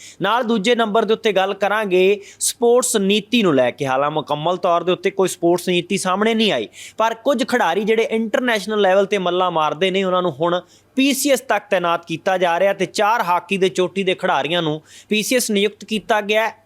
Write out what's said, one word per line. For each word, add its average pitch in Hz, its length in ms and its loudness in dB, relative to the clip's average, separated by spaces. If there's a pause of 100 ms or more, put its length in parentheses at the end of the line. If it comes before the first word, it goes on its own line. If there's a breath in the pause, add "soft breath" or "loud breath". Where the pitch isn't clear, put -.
(220 loud breath)
ਨਾਲ 220 220 0
ਦੂਜੇ 226 320 0
ਨੰਬਰ 220 300 0
ਦੇ 208 80 0
ਉੱਤੇ 220 200 -2
ਗੱਲ 190 200 0
ਕਰਾਂਗੇ 196 680 0 (200 loud breath)
ਸਪੋਰਟਸ 240 580 2
ਨੀਤੀ 208 460 0
ਨੂੰ 165 120 4
ਲੈ 127 160 2
ਕੇ। 143 140 -6
ਹਾਲਾਂ 139 260 0
ਮੁਕੰਮਲ 156 460 -2
ਤੌਰ 170 260 0
ਦੇ 180 80 0
ਉੱਤੇ 180 200 -2
ਕੋਈ 190 160 0
ਸਪੋਰਟਸ 175 420 0
ਨੀਤੀ 180 280 -2
ਸਾਹਮਣੇ 196 360 0
ਨਹੀਂ 220 180 0
ਆਈ, 120 160 -2 (300 loud breath)
ਪਰ 226 160 0
ਕੁਝ 247 300 -2
ਖਿਡਾਰੀ 208 400 0
ਜਿਹੜੇ 220 200 2
ਇੰਟਰਨੈਸ਼ਨਲ 220 800 -2
ਲੈਵਲ 196 240 4
ਤੇ 202 120 -2
ਮੱਲਾਂ 180 340 0
ਮਾਰਦੇ 156 400 0
ਨੇ, 190 120 0
ਉਹਨਾਂ 180 180 0
ਨੂੰ 180 100 0
ਹੁਣ 170 300 -2 (340 soft breath)
ਪੀ 269 180 2
ਸੀ 277 160 -2
ਐਸ 254 120 2
ਤੱਕ 202 280 -2
ਤੈਨਾਤ 170 360 0
ਕੀਤਾ 185 320 -2
ਜਾ 175 220 2
ਰਿਹਾ 196 140 4
ਤੇ 185 120 -4
ਚਾਰ 214 360 0
ਹਾਕੀ 180 360 -2
ਦੇ 185 120 2
ਚੋਟੀ 185 340 -2
ਦੇ 180 120 0
ਖਿਡਾਰੀਆਂ 170 460 -2
ਨੂੰ 156 200 -4 (280 loud breath)
ਪੀ 214 140 0
ਸੀ 262 120 -2
ਐਸ 233 160 -2
ਨਿਯੁਕਤ 208 340 -2
ਕੀਤਾ 214 360 -2
ਗਿਆ 214 260 0
ਹੈ, - 180 -12